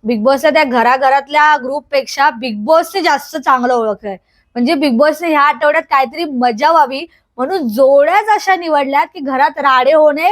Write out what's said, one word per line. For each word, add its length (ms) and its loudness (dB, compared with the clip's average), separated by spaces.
बिग 200 -4
बॉसच्या 260 2
त्या 140 2
घराघरातल्या 1000 2
ग्रुपपेक्षा 640 -2
बिग 280 -8
बॉसचे 440 0
जास्त 360 -4
चांगलं 360 0
ओळख 320 -4
आहे. 120 -10
म्हणजे 180 0
बिग 240 0
बॉसने 300 0
ह्या 140 2
आठवड्यात 420 0
काहीतरी 400 -2
मजा 480 -2
व्हावी 340 0
म्हणून 300 -4
जोड्याच 600 2
अशा 260 2
निवडल्यात 580 -2
की 60 -16
घरात 380 -2
राडे 360 2
होणे 380 2